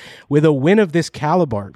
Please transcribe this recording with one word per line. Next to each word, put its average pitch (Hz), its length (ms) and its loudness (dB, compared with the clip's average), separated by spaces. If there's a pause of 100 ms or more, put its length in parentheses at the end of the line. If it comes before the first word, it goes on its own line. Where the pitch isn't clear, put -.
(280)
With 147 160 2
a 160 80 4
win 160 280 2
of 185 100 0
this 160 180 -4
caliber, 147 680 -4